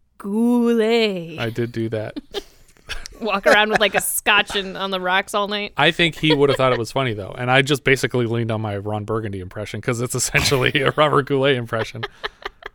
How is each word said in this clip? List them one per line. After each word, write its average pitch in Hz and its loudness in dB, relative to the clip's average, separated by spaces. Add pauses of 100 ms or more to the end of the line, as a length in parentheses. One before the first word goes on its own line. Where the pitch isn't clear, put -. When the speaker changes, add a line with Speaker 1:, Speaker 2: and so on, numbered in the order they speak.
(200)
Speaker 1:
Goulet. 220 0
Speaker 2:
I 117 -2
did 117 -2
do 113 -4
that. 110 -6 (140)
<laughs> - -14
Speaker 1:
Walk 196 -2
around 214 6
with, 202 2
like, 202 2
a 185 4
scotch - 0
and 190 -4
on 196 -4
the 190 -4
rocks 185 0
all 202 0
night. 208 -6
Speaker 2:
I 151 6
think 170 0
he 156 4
would 143 4
have 127 2
thought 131 4
it 120 0
was 110 -6
funny, 127 -2
though. 98 -8
And 123 -4
I 131 6
just 139 0
basically 127 2
leaned 113 -2
on 110 -2
my 104 -4
Ron 104 -4
Burgundy 110 -4
impression 104 -10
'cause 117 -2
it's 123 -4
essentially 131 0
a 131 0
Robert 143 2
Goulet 139 2
impression. 113 -6
<laughs> - -20 (600)